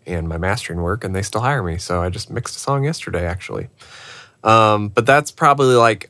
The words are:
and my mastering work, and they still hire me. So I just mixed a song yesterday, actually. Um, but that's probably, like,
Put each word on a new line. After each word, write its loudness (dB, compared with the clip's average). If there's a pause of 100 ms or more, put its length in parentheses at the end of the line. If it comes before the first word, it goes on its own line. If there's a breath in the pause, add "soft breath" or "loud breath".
and -6
my -6
mastering -4
work, -4
and -6
they -4
still -6
hire -2
me. -4
So -4
I -2
just -10
mixed -8
a -14
song -2
yesterday, -4
actually. -8 (760 loud breath)
Um, 4
but 0
that's 4
probably, 4
like, 4